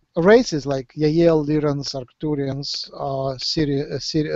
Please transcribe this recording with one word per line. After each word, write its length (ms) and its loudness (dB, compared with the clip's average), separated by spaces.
races 500 4
like 300 -4
Yael, 520 4
Lyrans, 480 -2
Arcturians, 1000 -6
uh, 440 -4
Siri-, 520 -2
uh, 80 -6
Siri-, 380 -2